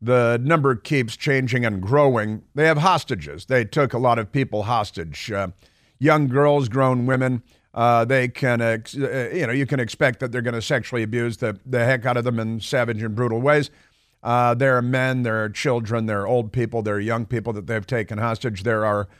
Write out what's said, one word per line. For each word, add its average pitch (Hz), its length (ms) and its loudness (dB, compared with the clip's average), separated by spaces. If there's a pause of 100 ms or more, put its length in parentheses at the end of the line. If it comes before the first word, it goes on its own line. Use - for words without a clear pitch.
the 120 420 4
number 139 320 2
keeps 120 440 -2
changing 127 480 0
and 98 160 -2
growing. 113 640 2 (100)
They 151 120 2
have 160 120 4
hostages. 107 680 -2
They 123 200 2
took 139 260 0
a 120 60 -2
lot 120 200 2
of 110 140 -6
people 110 300 -2
hostage. 101 680 -6
Uh, 98 180 -4 (500)
young 151 300 4
girls, 143 420 2
grown 127 340 2
women. 127 380 0 (320)
Uh, 117 320 4
they 127 220 2
can, 123 340 0
ex-, 113 340 -2
uh, 127 380 -4
you 170 120 -2
know, 113 60 -2
you 135 140 0
can 131 140 -2
expect 123 400 -2
that 117 120 -6
they're 123 80 -2
gonna 117 220 -4
sexually 120 400 -2
abuse 117 340 -2
the, 110 300 -4
the 123 180 0
heck 127 220 2
out 123 100 0
of 117 80 -2
them 120 140 -2
in 113 200 -4
savage 117 440 -2
and 107 120 -4
brutal 117 260 0
ways. 147 300 2 (520)
Uh, 120 320 2
there 127 240 4
are 123 40 0
men, 127 420 0
there 110 200 0
are 107 60 -4
children, 117 560 -2
there 101 160 0
are 101 40 -2
old 117 260 0
people, 117 280 -2
there 104 140 -2
are 101 60 -2
young 113 260 -2
people 117 260 -4
that 101 140 -10
they've 110 200 -4
taken 110 300 -4
hostage. 110 460 -4
There 110 240 0
are, 104 220 0 (120)